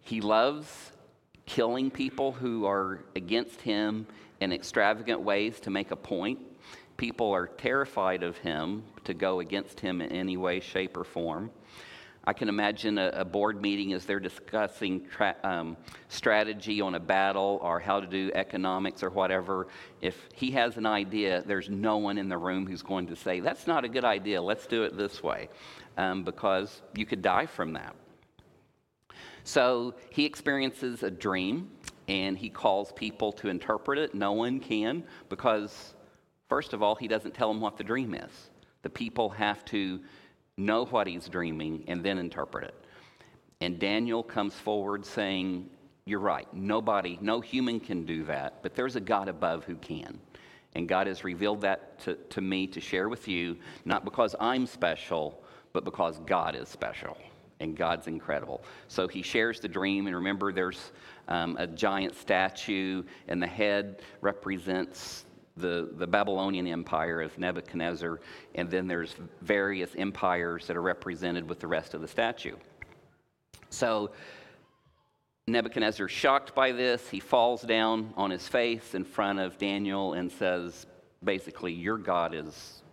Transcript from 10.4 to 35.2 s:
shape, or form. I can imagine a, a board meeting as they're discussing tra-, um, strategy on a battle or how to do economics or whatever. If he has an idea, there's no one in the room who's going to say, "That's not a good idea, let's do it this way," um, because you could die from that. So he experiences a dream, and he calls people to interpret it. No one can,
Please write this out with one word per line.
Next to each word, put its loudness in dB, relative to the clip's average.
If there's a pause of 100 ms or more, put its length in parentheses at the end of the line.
shape, -2
or -4
form. -4 (760)
I 2
can 0
imagine 2
a, 4
a 0
board 0
meeting 2
as -4
they're 0
discussing -2
tra-, 0
um, -2 (320)
strategy 4
on 2
a -2
battle 4
or 2
how 2
to -6
do 0
economics 0
or 0
whatever. 2 (340)
If -4
he -2
has 2
an -2
idea, 2
there's 0
no 2
one 0
in -2
the 0
room 0
who's -8
going -2
to -8
say, -2
"That's -2
not 2
a -2
good 0
idea, 4
let's 0
do 2
it 0
this -4
way," -2 (480)
um, 0
because 0 (100)
you -2
could -2
die 4
from -4
that. -8 (1500)
So 4 (160)
he 4
experiences 0
a 0
dream, 0 (380)
and 2
he -8
calls 2
people -2
to -4
interpret 0
it. -2
No 2
one 0
can, -2 (260)